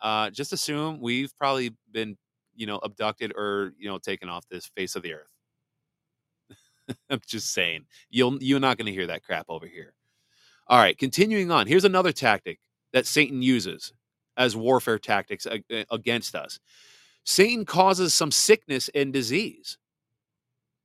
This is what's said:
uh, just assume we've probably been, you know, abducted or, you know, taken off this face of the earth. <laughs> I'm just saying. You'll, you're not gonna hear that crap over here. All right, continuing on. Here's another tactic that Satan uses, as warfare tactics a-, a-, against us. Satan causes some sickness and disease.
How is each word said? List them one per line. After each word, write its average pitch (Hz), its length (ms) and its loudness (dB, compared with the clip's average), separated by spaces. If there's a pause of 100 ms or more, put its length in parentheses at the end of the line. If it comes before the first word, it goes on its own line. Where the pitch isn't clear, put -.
uh, 107 300 -2
just 135 220 -10
assume 151 480 -6
we've 123 360 -4
probably 131 380 -2 (160)
been, 107 260 -6 (380)
you 113 120 -8
know, 104 160 -6
abducted 107 520 -6
or, 101 420 -4
you 101 120 -12
know, 95 100 -8
taken 92 300 -8
off 87 200 -12
this 87 260 -12
face 92 200 -8
of 90 80 -10
the 85 100 -10
earth. 76 160 -20 (1600)
<laughs> - 220 -16
I'm 135 160 -4
just - 280 -8
saying. 85 320 -2 (240)
You'll, 127 320 2
you're 135 180 2
not 131 180 2
gonna 107 140 -8
hear 92 160 -4
that 82 160 -8
crap 82 260 -6
over 80 180 -12
here. 80 260 -20 (760)
All 123 120 8
right, 98 180 6
continuing 185 540 2
on. 120 160 4
Here's 180 180 6
another 185 280 4
tactic 101 460 0 (340)
that 127 140 2
Satan 139 340 0
uses, 107 520 -2 (440)
as 123 180 2
warfare 113 440 2
tactics 101 460 -4
a-, 110 260 -6
a-, 110 200 -6
against 117 440 -4
us. - 240 -12 (640)
Satan 220 420 2
causes 180 480 4
some 156 180 0
sickness - 640 2
and 139 180 0
disease. 135 640 -4 (1080)